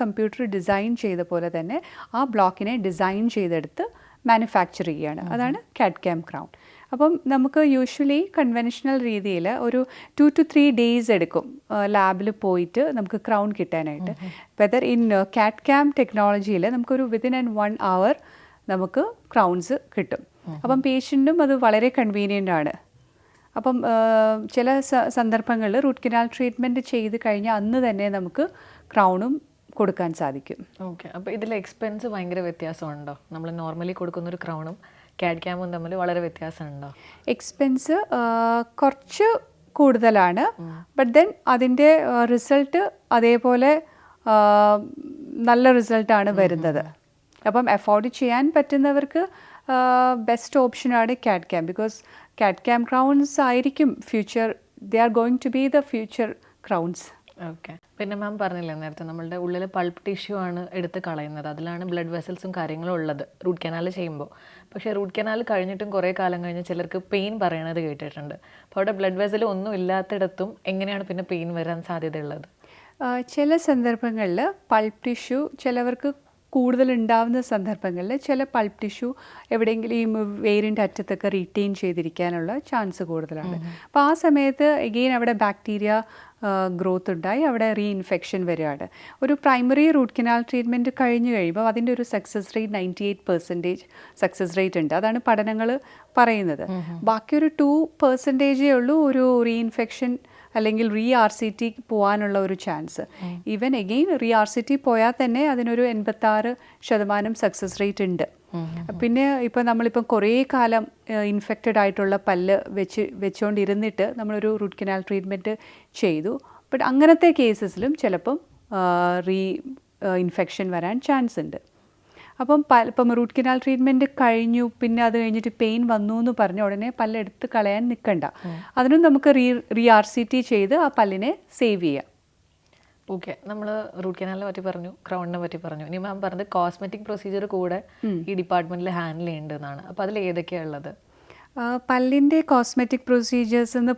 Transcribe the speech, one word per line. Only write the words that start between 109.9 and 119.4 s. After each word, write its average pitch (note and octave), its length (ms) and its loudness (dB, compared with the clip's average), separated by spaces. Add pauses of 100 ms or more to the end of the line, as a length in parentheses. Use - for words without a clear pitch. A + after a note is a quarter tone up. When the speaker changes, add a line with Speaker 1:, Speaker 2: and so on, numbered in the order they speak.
Speaker 1:
കുറേ A3+ 400 2
കാലം, A#3 440 2 (300)
ആ, G#3+ 40 -2
ഇൻഫെക്റ്റഡ് G#3 580 -2
ആയിട്ടുള്ള G3 480 2
പല്ല് F#3+ 320 2 (100)
വെച്ച്, G3 440 -4
വെച്ചുകൊണ്ടിരുന്നിട്ട് G#3 1040 -2
നമ്മളൊരു G#3+ 400 -2
റൂട്ട് G3+ 260 -6
കനാൽ G3 180 -2
ട്രീറ്റ്മെന്റ് G3 560 -4 (380)
ചെയ്തു. F#3 460 -2 (320)
But C4 100 0
അങ്ങനത്തെ D#4 560 6
കേസസിലും A3 560 0
ചിലപ്പം, A#3+ 460 -2 (320)
ആ, G#3 40 -4 (440)
re, F#3+ 420 -2 (460)